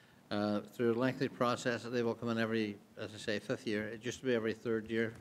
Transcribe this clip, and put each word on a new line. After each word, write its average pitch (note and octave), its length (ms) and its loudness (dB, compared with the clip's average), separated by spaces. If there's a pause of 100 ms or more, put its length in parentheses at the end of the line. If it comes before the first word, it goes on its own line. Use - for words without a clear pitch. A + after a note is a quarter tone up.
(300)
Uh, G#2 300 2
through A#2 320 2
a - 20 2
lengthy B2+ 320 2
process, A#2+ 560 0
they A#2+ 220 0
will A#2 100 2
come A#2 140 -4
in A2+ 100 0
every, A2 400 2 (180)
as G#2 160 -8
I G#2+ 60 -12
say, G#2 220 0
fifth - 260 -4
year. G#2+ 220 0
It A2 160 -10
used A#2+ 160 -6
to C3+ 60 -8
be B2+ 60 4
every A2+ 220 2
third A2+ 340 -2
year A2+ 320 0